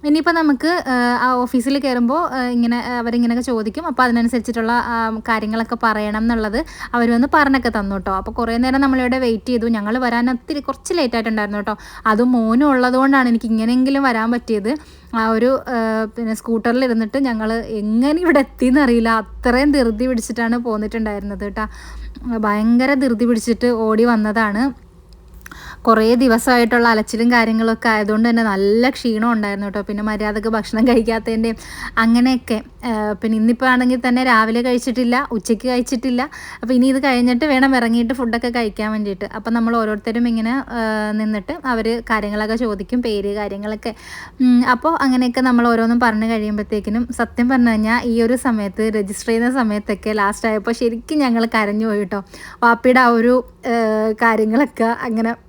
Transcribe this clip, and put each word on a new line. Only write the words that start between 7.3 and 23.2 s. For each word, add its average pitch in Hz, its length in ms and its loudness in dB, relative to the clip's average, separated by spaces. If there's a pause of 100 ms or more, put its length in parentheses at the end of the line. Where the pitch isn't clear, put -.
പറഞ്ഞൊക്കെ 269 440 4
തന്നു 196 200 -4
ട്ടോ. 190 140 -4
അപ്പോൾ 190 200 -4
കുറേ 226 260 -2
നേരം 262 240 2
നമ്മളിവിടെ 262 380 0
വെയിറ്റ് 233 300 -2
ചെയ്തു. 233 180 0
ഞങ്ങൾ 220 300 -2
വരാൻ 240 340 0
ഒത്തിരി 285 280 -6
കുറച്ച് - 340 -8
ലേറ്റ് 277 220 0
ആയിട്ടുണ്ടായിരുന്നു 214 460 -2
ട്ടോ. 208 140 -4 (300)
അതും 233 260 2
മോനും 233 380 2
ഉള്ളതുകൊണ്ടാണ് 254 600 4
എനിക്ക് 233 160 0
ഇങ്ങനെയെങ്കിലും 247 580 0
വരാൻ 226 280 0
പറ്റിയത്. 226 400 -2 (440)
ആ 226 120 0
ഒരു, 226 240 2 (180)
ആ, 240 100 -2 (260)
പിന്നെ 220 300 -6
സ്കൂട്ടറിൽ 233 500 -2
ഇരുന്നിട്ട് 226 320 -2 (120)
ഞങ്ങൾ 220 220 -2 (220)
എങ്ങനെ 226 480 0
ഇവിടെ 330 180 4
എത്തിയെന്നറിയില്ല, 247 720 2 (140)
അത്രയും 254 480 0
ധൃതി 240 360 0
പിടിച്ചിട്ടാണ് 233 500 -2
പോന്നിട്ടുണ്ടായിരുന്നത് 214 920 -6
ട്ടോ. 214 180 -6 (760)
ഭയങ്കര 233 500 2
ധൃതി 247 320 2